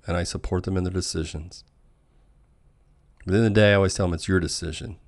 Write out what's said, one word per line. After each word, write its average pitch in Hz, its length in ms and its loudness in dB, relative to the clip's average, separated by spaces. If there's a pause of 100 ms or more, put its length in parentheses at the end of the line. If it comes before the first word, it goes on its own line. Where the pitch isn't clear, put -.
and 87 120 -2
I 87 60 -2
support 92 420 -4
them 95 100 -4
in 92 80 -2
their 90 80 -2
decisions. 82 720 -8 (1600)
But - 100 -12
at - 20 2
the 98 60 4
end 113 100 4
of 104 60 2
the 107 80 6
day, 104 100 8
I 104 40 6
always 98 180 4
tell 98 140 0
them 87 60 0
it's 80 140 -6
your 92 120 4
decision. 82 580 -8 (100)